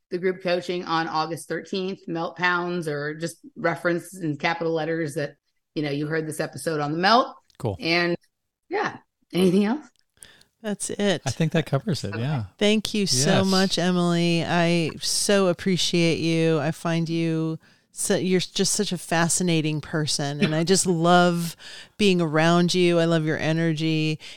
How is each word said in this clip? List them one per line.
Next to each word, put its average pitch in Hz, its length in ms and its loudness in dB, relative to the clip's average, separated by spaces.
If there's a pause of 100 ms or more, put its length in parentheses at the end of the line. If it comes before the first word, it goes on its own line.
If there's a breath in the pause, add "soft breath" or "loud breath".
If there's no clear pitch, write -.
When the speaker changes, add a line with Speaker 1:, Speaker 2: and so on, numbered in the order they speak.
Speaker 1:
the 180 80 -4
group 185 260 -4
coaching 180 420 -2
on 165 220 -2
August 156 400 -4
thirteenth, 185 600 -6
melt 165 280 -6
pounds, 175 520 -2
or 147 280 -6
just 160 220 -8 (180)
reference 170 600 -4
in 156 200 -4
capital 170 360 -2
letters 160 420 -4
that, 147 200 -6 (400)
you 156 80 -2
know, 147 80 -4
you 147 160 -4
heard 156 200 -2
this 151 120 -6
episode 156 420 -4
on 147 100 -2
the 160 60 -4
melt. 226 380 4 (220)
Speaker 2:
Cool. 101 220 -4
Speaker 1:
And 175 360 0 (540)
yeah, 392 280 -4 (340)
anything 185 340 4
else? 247 220 -4 (720 loud breath)
Speaker 3:
That's 208 280 -6
it. 202 360 0
Speaker 2:
I - 60 -4
think 160 220 0
that 165 120 0
covers 143 380 -2
it. 101 100 -6
Speaker 1:
Okay. 107 80 -6
Speaker 2:
Yeah. 127 240 -4 (120)
Speaker 3:
Thank 208 360 2
you 208 140 0
so 156 320 4
Speaker 2:
Yes. 190 80 4
Speaker 3:
much, 190 300 2
Emily. 170 680 2
I 170 460 2 (100)
so - 460 2
appreciate 170 720 2
you. 165 400 2
I 147 120 -2
find 165 380 -2
you 160 500 -2 (360 soft breath)
so, - 200 0
you're 180 240 2
just - 340 -2
such 202 180 -2
a 180 60 -2
fascinating 165 840 0
person, 147 640 -2
and 156 120 2
I 160 80 0
just 180 240 2
<laughs> - 0 -
love 175 680 2 (440 loud breath)
being 190 220 4
around 165 520 4
you. 175 240 4
I 165 80 4
love 165 180 2
your 156 140 0
energy, 160 800 0 (200 loud breath)